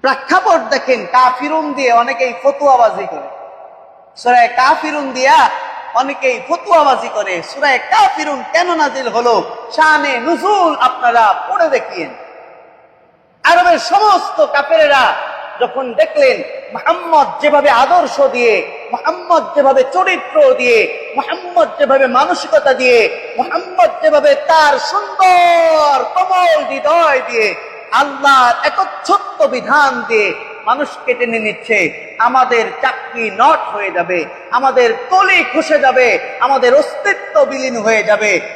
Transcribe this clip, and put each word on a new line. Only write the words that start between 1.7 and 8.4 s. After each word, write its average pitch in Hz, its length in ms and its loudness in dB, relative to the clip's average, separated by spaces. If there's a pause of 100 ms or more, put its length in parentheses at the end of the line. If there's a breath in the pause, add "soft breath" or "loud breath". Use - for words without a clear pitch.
দিয়ে 262 180 0
অনেকেই 254 420 0 (100)
ফতুয়াবাজি 254 640 2
করে, - 340 -12 (760)
সূরা 240 300 4
কাফিরুন 277 640 0
দিয়া 262 380 4 (440)
অনেকেই 254 540 -2
ফতুয়াবাজি 294 640 0
করে। 190 340 -6
সূরা 277 340 -2
কাফিরুন 302 680 0 (100)